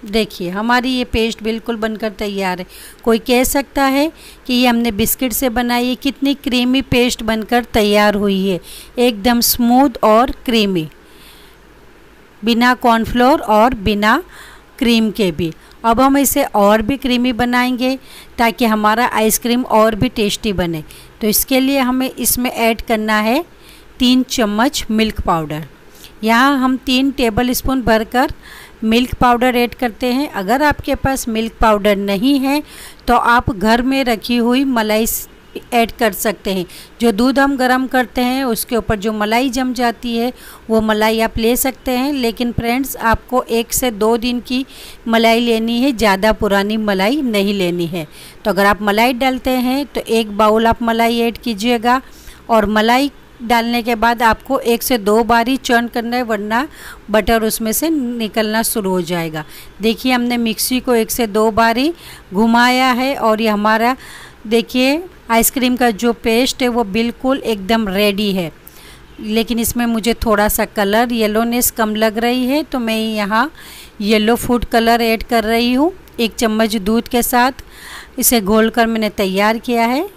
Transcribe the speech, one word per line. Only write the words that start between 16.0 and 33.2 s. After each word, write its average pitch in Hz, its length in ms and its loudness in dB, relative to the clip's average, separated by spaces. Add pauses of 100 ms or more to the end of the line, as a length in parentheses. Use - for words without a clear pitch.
हम 277 160 4
इसे 277 260 2 (120)
और 208 260 4
भी 220 160 -2
क्रीमी 247 360 0
बनाएंगे 247 640 0 (400)
ताकि 233 300 2
हमारा 214 400 2
आइसक्रीम 226 560 0 (100)
और 220 220 4
भी 240 160 0
टेस्टी 208 420 -2
बने। 170 300 -4 (380)
तो 226 60 0
इसके 262 320 0
लिए 269 200 2
हमें 254 300 0
इसमें 247 420 -4
ऐड 226 300 0
करना 214 400 0
है 240 220 0 (560)
तीन 254 260 4
चम्मच 220 680 -2
मिल्क 220 300 0
पाउडर। 160 440 -2 (580)
यहाँ 247 360 4
हम 254 260 0
तीन 269 280 2
टेबल 247 400 0
स्पून 269 300 -2
भरकर 226 500 0 (500)
मिल्क 226 320 2
पाउडर 247 420 2
ऐड 240 180 0
करते 247 380 -4
हैं। 285 180 -2
अगर 214 320 0
आपके 285 340 0
पास 269 320 -4
मिल्क 220 320 -4
पाउडर 208 360 4
नहीं 202 420 0
है 277 220 -2 (460)
तो 240 80 4
आप 240 360 2